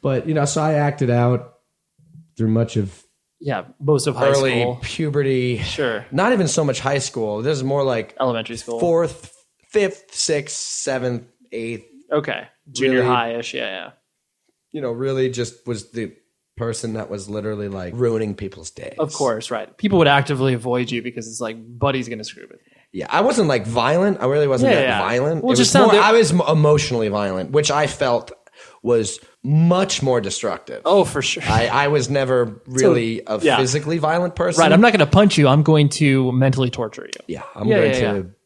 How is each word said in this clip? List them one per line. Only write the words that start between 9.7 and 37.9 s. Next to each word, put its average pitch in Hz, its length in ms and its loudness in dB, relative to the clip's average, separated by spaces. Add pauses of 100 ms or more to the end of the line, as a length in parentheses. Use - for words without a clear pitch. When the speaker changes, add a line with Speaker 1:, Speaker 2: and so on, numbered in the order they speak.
Speaker 1:
sixth, 147 440 -4
seventh, 123 680 -4 (300)
eighth. 113 320 -10 (260)
Speaker 2:
Okay. 147 320 -4 (280)
Junior 131 300 0
Speaker 1:
Really, 127 60 2
Speaker 2:
high-ish, 117 460 -2
yeah, 131 140 -6
yeah. 95 240 -12 (800)
Speaker 1:
you 156 100 -10
know, 127 100 -6
really 131 380 -4
just 120 380 -8
was 110 240 -8
the 110 220 -10 (440)
person 113 360 -6
that 110 160 -8
was 98 200 -10
literally, 104 380 -8
like, 92 280 -10
ruining 110 380 -2
people's 95 380 -12
days. - 260 -16
Speaker 2:
Of 151 160 -4
course, 120 380 -2
right. 107 260 -10
People 202 220 2
would 160 80 6
actively 135 460 2
avoid 123 360 -4
you 117 120 -6
because 117 260 -12
it's 110 140 -12
like, 113 160 -10 (200)
"Buddy's 131 320 -2
gonna 113 140 -10
screw - 200 -16
with - 220 -20
me." - 80 -20 (200)
Speaker 1:
Yeah, 90 160 -8
I 160 120 0
wasn't, 220 280 2
like, 113 180 0
violent. 147 540 0
I 120 40 -2
really 143 220 2
wasn't 135 240 2
Speaker 2:
Yeah, 175 80 4
Speaker 1:
that 131 80 2
Speaker 2:
yeah. 110 120 0
Speaker 1:
violent. 123 440 0
Speaker 2:
Well, 254 100 0
Speaker 1:
It - 40 4
Speaker 2:
just 247 100 4
Speaker 1:
was - 40 -2
Speaker 2:
sound 208 160 6
Speaker 1:
more, 208 80 6
Speaker 2:
there 208 80 6
Speaker 1:
I 220 100 4
was 220 180 4
m-, 175 160 2
emotionally 147 640 2
violent, 98 420 -4
which 147 180 2
I 147 180 0
felt 123 440 -2 (500)
was 113 380 0 (240)
much 170 580 2
more 127 200 2
destructive. 95 640 -8
Speaker 2:
Oh, 185 180 4
for 147 180 -2
sure. - 240 -6
Speaker 1:
I, 113 220 2
I 135 220 2
was 135 200 0
never 127 580 0
Speaker 2:
So, 135 40 -14
Speaker 1:
really 123 560 2
a 107 140 -4
Speaker 2:
yeah. 135 160 2
Speaker 1:
physically 147 400 -2
violent 165 380 -2
person. 170 260 0
Speaker 2:
Right, 160 100 6
I'm 185 100 8
not 233 120 6
gonna 175 140 6
punch 202 300 6
you. 143 100 6
I'm 143 160 6
going 151 260 4
to 135 420 2
mentally 131 380 2
torture 117 360 -8
you. - 300 -12
Speaker 1:
Yeah, - 80 -14 (100)
I'm - 140 -6
Speaker 2:
Yeah, 214 100 4
Speaker 1:
going 151 140 4